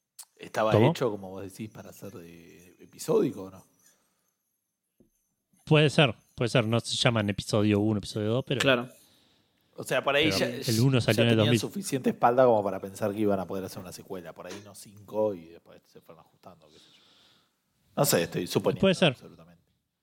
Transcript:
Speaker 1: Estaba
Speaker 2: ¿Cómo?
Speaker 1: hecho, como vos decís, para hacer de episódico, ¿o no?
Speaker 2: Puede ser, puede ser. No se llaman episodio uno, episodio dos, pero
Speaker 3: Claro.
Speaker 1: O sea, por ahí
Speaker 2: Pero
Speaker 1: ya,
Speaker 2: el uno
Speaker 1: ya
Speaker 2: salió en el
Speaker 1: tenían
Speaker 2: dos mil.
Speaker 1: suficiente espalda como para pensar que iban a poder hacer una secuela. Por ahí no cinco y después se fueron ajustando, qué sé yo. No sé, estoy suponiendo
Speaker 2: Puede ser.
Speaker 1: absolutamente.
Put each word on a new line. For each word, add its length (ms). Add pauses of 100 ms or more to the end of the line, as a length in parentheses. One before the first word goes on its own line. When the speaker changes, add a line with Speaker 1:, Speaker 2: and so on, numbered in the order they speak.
(360)
Speaker 1:
Estaba 360
Speaker 2:
¿Cómo? 180
Speaker 1:
hecho, 200
como 200
vos 120
decís, 280
para 200
hacer 220
de 680
episódico, 680
¿o 60
no? 140 (2000)
Speaker 2:
Puede 260
ser, 240 (200)
puede 140
ser. 180
No 140
se 160
llaman 340
episodio 500
uno, 180
episodio 320
dos, 160
pero 140
Speaker 3:
Claro. 280 (880)
Speaker 1:
O 80
sea, 200
por 100
ahí 160
Speaker 2:
Pero 80
Speaker 1:
ya, 80
Speaker 2:
el 340
uno 180
Speaker 1:
ya 20
Speaker 2:
salió 240
en 60
el 40
Speaker 1:
tenían 120
Speaker 2:
dos 40
mil. 100
Speaker 1:
suficiente 500
espalda 340
como 180
para 180
pensar 320
que 80
iban 200
a 60
poder 180
hacer 160
una 120
secuela. 400
Por 140
ahí 80 (100)
no 100
cinco 600
y 140
después 380
se 140
fueron 240
ajustando, 440
qué 100
sé 60 (120)
yo. 60 (920)
No 80
sé, 180
estoy 240
suponiendo 340
Speaker 2:
Puede 140
ser. 180
Speaker 1:
absolutamente. 500 (400)